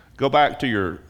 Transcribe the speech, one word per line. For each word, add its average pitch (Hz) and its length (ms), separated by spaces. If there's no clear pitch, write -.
Go 135 140
back 147 300
to 143 60
your 98 440